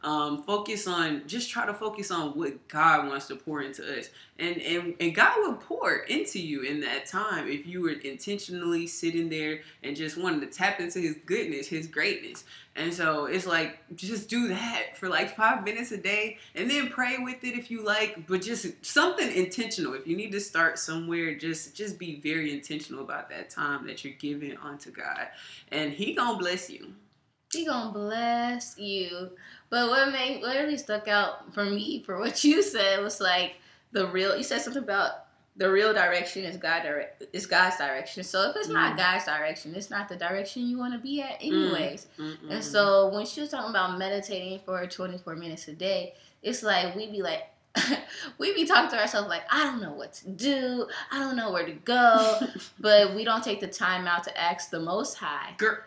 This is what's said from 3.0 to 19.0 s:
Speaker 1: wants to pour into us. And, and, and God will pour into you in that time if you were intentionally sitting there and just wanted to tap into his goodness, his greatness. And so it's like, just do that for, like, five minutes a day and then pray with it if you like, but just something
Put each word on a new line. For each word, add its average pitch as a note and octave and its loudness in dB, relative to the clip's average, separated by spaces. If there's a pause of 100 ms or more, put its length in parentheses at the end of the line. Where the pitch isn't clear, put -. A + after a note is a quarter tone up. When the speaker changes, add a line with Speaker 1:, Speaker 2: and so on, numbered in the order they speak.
Speaker 1:
wants C#3 -4
to C3+ -8
pour D3 -6
into C3+ -10 (160)
us. - -12 (280)
And, E3+ -2
and, E3+ -2
and E3+ 0
God A3 8
will E4 2
pour - -2
into - -2
you D3+ -4
in C#3+ -2
that C3+ -4
time F#3 -2
if C#3+ -4
you F3+ -6
were E3 2
intentionally E3+ -4
sitting E3 -2
there D#3 -4 (220)
and C#3+ -6
just D#3 -6
wanted E3+ 0
to - -8
tap G3 2
into F3 -4
his D#3 0 (100)
goodness, D#3+ -2
his D#3+ -6
greatness. - -2 (320)
And E3+ -2
so D#3 2
it's F3+ -2
like, D#3+ 0 (160)
just G3+ -6
do A#3 2
that A3+ -4
for, F#3 -6
like, E3 0
five A3 4
minutes A3+ -4
a G3+ -6
day G#3+ -2 (160)
and A3+ -2
then C#4 0
pray B3+ 0
with B3 -6
it B3 -4
if A#3+ -8
you A3 -6
like, G#3 0
but F#3 0
just G#3+ -6
something D#4+ 4